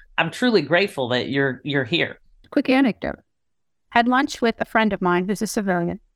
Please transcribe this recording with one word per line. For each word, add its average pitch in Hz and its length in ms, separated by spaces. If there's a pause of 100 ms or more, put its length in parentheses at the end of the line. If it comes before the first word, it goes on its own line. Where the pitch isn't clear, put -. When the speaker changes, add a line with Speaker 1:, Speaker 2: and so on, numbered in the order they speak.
(200)
Speaker 1:
I'm 160 100
truly 226 320
grateful 151 480
that 123 200
you're, 139 340
you're 143 200
here. 151 360 (320)
Speaker 2:
Quick - 180
anecdote. 262 500 (680)
Had 240 180
lunch 262 320
with 226 200
a - 60
friend 220 280
of - 80
mine 180 260
who's 202 140
a 214 60
civilian, 180 520 (160)